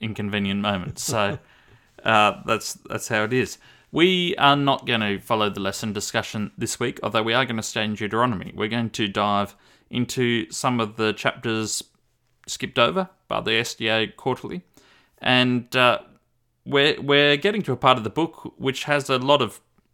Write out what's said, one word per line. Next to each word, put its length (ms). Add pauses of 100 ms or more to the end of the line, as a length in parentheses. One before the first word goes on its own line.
inconvenient 600
moments. 440
So, 340 (320)
<laughs> 340
uh, 400
that's, 300
that's 320
how 160
it 100
is. 240 (360)
We 440
are 200
not 280
gonna 360
follow 280
the 120
lesson 320
discussion 640
this 200
week, 260
although 180
we 120
are 120
gonna 160
stay 220
in 100
Deuteronomy. 600
We're 140
going 220
to 160
dive 480 (360)
into 600
some 300
of 160
the 160
chapters 720 (640)
skipped 320
over 280 (200)
by 120
the 140
S 220
D 120
A 200
Quarterly. 540 (560)
And, 560
uh, 260 (640)
we're, 340
we're 360
getting 260
to 100
a 40
part 200
of 80
the 60
book 480
which 260
has 240
a 100
lot 220
of 200 (340)